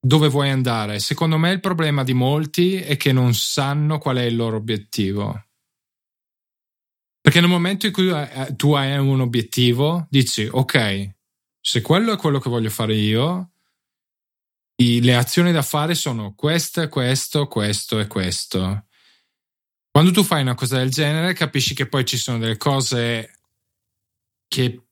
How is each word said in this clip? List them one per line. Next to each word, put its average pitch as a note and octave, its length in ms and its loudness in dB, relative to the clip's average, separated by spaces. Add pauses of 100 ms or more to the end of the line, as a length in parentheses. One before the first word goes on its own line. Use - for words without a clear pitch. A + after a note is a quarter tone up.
dove D3+ 260 4
vuoi C#3 220 2
andare. A2+ 500 -2
Secondo D#3 380 0
me E3 140 2
il F#3+ 100 -2
problema D#3 420 0
di B2+ 100 -2
molti D3+ 640 2
è D3+ 220 -4
che C3+ 160 2
non B2 200 4
sanno D3 680 -2
qual C3 180 -2
è B2 60 0
il A#2 120 0
loro A2+ 220 -2
obiettivo. G#2 880 -4 (1800)
Perché C#3 180 6
nel F3 100 4
momento F3+ 360 0
in G#3 80 -2
cui, F#3 160 2
eh, C#3 460 -4
tu D3 180 2
hai C#3 240 0
un C3+ 240 2
obiettivo, B2 880 0
dici, A#2+ 420 2
"Ok, G#2 580 0 (520)
se - 200 -2
quello G#3+ 320 2
è G3 40 -4
quello C#3+ 220 0
che B2+ 100 -6
voglio A#2 200 -2
fare A2 260 -2
io, C3 560 0 (1300)
i-, A#2+ 240 4
le B2 140 4
azioni F3 360 2
da D#3+ 100 2
fare D#3 320 -2
sono A2 400 -4
questo, D#3 540 -2
questo, C3+ 600 -2
questo G#2 520 -2
e G2+ 80 -2
questo." F#2 800 -4 (1040)
Quando E3 200 6
tu F#3+ 120 4
fai D#3 180 0
una B2+ 140 0
cosa B2+ 220 -2
del C3 140 0
genere, D#3 420 0
capisci D3 400 -2
che C3 140 -4
poi C3 180 -2
ci - 120 -4
sono A#2+ 200 -4
delle A2+ 200 -2
cose A#2+ 760 -2 (1160)
che B2 340 -2 (100)